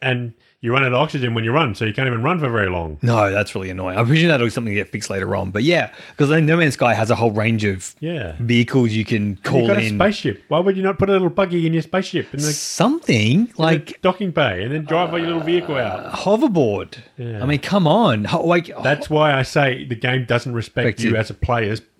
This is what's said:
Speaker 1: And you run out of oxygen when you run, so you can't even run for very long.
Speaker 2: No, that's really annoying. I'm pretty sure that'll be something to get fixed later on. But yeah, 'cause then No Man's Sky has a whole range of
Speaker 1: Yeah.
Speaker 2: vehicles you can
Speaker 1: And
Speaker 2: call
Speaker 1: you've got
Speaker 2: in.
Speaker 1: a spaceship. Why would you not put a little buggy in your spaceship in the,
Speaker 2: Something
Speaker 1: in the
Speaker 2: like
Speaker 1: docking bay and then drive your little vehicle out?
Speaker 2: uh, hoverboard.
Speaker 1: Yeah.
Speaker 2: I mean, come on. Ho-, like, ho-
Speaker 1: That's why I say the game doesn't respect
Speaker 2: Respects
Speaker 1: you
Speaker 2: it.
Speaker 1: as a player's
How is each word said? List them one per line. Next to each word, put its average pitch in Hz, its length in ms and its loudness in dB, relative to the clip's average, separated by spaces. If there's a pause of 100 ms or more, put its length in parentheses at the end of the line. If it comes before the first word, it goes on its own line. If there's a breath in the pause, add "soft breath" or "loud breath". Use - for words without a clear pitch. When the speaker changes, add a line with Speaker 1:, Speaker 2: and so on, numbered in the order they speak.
Speaker 1:
And 123 320 -4 (280 soft breath)
you 120 120 -2
run 135 100 2
out 127 80 2
of 123 40 2
oxygen 131 400 0
when 113 100 -2
you 113 80 0
run, 143 220 2
so 117 100 -4
you 107 80 -2
can't 131 140 -2
even 117 160 -2
run 170 160 0
for 139 100 -2
very 104 200 0
long. 82 320 -4
Speaker 2:
No, 110 300 2
that's 101 240 -2
really 95 140 -6
annoying. 92 280 -6
I'm 117 100 2
pretty 156 140 4
sure 170 80 4
that'll 123 180 2
be - 40 0
something 113 220 -4
to - 20 -2
get 101 140 -4
fixed 104 200 -8
later 98 260 -4
on. 95 160 -4
But 107 120 -2
yeah, 151 300 0 (240 loud breath)
'cause 147 120 4
then 156 160 4
No 160 120 2
Man's 156 160 2
Sky 120 220 2
has 110 140 0
a 117 60 2
whole 113 160 2
range 107 340 0
of 95 360 -4
Speaker 1:
Yeah. 135 380 -8
Speaker 2:
vehicles 120 520 2
you 107 140 0
can 107 180 0
Speaker 1:
And 101 200 -4
Speaker 2:
call 139 160 2
Speaker 1:
you've 117 100 2
got - 140 2
Speaker 2:
in. 107 120 -2
Speaker 1:
a - 20 -2
spaceship. 175 520 0
Why 156 100 2
would 190 160 2
you 190 80 -4
not 190 160 0
put 196 100 2
a 196 40 2
little 185 160 2
buggy 175 380 0
in 160 60 0
your 160 80 0
spaceship 185 520 -4
in 143 80 -8
the, 151 100 -2
Speaker 2:
Something 165 800 0
Speaker 1:
in 208 140 4 (100)
the 165 60 -4
Speaker 2:
like 160 400 0
Speaker 1:
docking 185 300 0
bay 104 320 0
and 131 100 -4
then 156 120 -4
drive 165 280 0
your 170 80 -2
little 165 200 -2
vehicle 165 360 -2
out? 98 300 -4
Speaker 2:
uh, - 40 -12
hoverboard. 175 840 0 (220)
Speaker 1:
Yeah. 117 240 -8
Speaker 2:
I 123 40 -2
mean, 143 140 0
come 185 280 2
on. 147 380 4
Ho-, 170 200 -2
like, 170 240 2
ho- - 140 -14
Speaker 1:
That's 139 260 0
why 151 240 4
I 135 100 2
say 139 420 0
the 127 100 -6
game 127 300 -2
doesn't 120 260 0
respect 120 340 -4
Speaker 2:
Respects 113 180 -2
Speaker 1:
you 113 120 2
Speaker 2:
it. 110 40 0
Speaker 1:
as 110 100 -2
a 104 60 -12
player's 110 460 -2 (180)